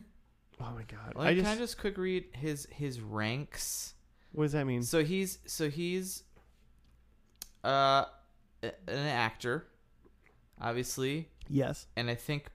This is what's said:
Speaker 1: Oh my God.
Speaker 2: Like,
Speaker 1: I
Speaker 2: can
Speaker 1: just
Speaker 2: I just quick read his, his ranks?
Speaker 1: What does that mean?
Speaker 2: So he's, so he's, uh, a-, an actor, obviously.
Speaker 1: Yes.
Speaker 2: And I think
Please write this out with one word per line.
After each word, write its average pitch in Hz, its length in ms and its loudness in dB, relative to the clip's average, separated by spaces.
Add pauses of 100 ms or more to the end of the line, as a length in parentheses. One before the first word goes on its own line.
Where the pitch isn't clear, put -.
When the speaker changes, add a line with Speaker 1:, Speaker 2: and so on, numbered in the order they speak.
(640)
Speaker 1:
Oh 120 120 -6
my 113 80 -8
God. 110 320 -12
Speaker 2:
Like, 156 120 0
Speaker 1:
I 165 100 8
Speaker 2:
can 185 80 4
Speaker 1:
just 214 120 2
Speaker 2:
I - 20 -4
just 240 200 -4
quick 196 180 -2
read 185 360 0
his, 143 380 -4
his 131 300 -4
ranks? 107 960 -4 (380)
Speaker 1:
What 151 120 2
does 143 80 2
that 143 140 2
mean? 123 160 2
Speaker 2:
So 160 200 4
he's, 185 440 0
so 156 240 -2
he's, 180 520 -2 (1400)
uh, 135 400 6 (580)
a-, 113 40 -4 (200)
an 139 200 -2
actor, 120 600 0 (920)
obviously. 131 720 -2 (180)
Speaker 1:
Yes. 139 380 0 (100)
Speaker 2:
And 120 140 0
I 120 40 -2
think 143 400 -4